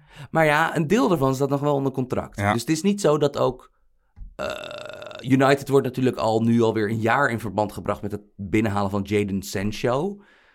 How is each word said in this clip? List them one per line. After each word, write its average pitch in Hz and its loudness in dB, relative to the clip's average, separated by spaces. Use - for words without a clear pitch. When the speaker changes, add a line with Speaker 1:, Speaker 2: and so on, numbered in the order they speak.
Speaker 1:
Maar 160 4
ja, 151 2
een 160 0
deel 240 4
daarvan 135 2
staat 135 0
nog 139 0
wel 147 0
onder 135 0
contract. 120 -6
Speaker 2:
Ja. 101 2
Speaker 1:
Dus 117 0
het - -8
is 160 0
niet 202 0
zo 156 4
dat 143 0
ook, - -2
eh, - -8
United 135 4
wordt 135 4
natuurlijk 127 0
al 113 2
nu 117 4
alweer 110 2
een 113 -2
jaar 120 2
in 117 -4
verband 104 -2
gebracht 104 -6
met 101 -8
het 101 -8
binnenhalen 101 0
van 101 -2
Jadon 101 -2
Sancho. 123 -4